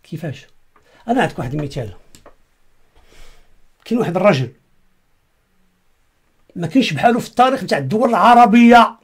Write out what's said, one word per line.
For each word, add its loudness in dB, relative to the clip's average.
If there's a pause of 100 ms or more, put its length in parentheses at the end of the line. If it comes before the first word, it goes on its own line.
كيفاش؟ -14 (600)
انا -2
نعطيك -6
واحد -10
المثال. -12 (1900)
كاين -4
واحد -4
الراجل 0 (2000)
ما -8
كاينش -2
بحالو 0
في -12
التاريخ -2
نتاع -4
الدول -4
العربيه 4